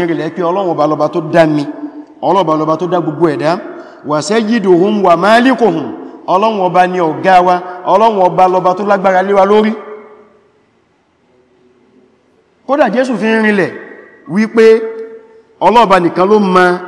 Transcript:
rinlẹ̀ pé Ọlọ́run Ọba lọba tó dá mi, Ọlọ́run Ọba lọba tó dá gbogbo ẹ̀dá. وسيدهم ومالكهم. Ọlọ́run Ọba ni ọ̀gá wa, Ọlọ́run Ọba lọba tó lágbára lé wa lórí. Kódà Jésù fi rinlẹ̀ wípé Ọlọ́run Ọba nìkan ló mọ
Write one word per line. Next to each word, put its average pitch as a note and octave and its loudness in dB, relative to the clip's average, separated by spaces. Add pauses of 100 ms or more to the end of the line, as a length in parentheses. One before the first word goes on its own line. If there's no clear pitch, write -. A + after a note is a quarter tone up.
rinlẹ̀ D#3+ -4
pé F3+ -6
Ọlọ́run F3 -2
Ọba D3+ 0
lọba D3+ -2
tó E3+ -4 (120)
dá E3+ 4
mi, D3+ 0 (580)
Ọlọ́run F3 0
Ọba D#3+ 0
lọba D#3 -2
tó F3 -6
dá F3 -2
gbogbo D#3+ -2
ẹ̀dá. D3 -2 (500)
وسيدهم G3+ 0
ومالكهم. G3+ 2 (420)
Ọlọ́run G#3 0
Ọba F3+ 2
ni F3+ -6
ọ̀gá E3+ 2
wa, F3+ 0 (240)
Ọlọ́run G3+ 2
Ọba F3+ 2
lọba F#3 0
tó F#3+ -6
lágbára F#3+ 0
lé G3 -2
wa G3 4
lórí. G#3+ 2 (3000)
Kódà C4+ 2
Jésù B3 -2
fi F#3+ -4
rinlẹ̀ G#3+ 0 (580)
wípé A3 4 (800)
Ọlọ́run A#3 4
Ọba F#3+ 2
nìkan E3+ 0
ló G#3+ 4
mọ F#3 2 (220)